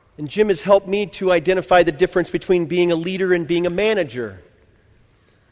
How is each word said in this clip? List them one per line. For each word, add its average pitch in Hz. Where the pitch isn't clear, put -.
And 151
Jim 208
has 175
helped 196
me 202
to 185
identify 180
the 165
difference 170
between 175
being 175
a 165
leader 185
and 170
being 175
a 175
manager. 139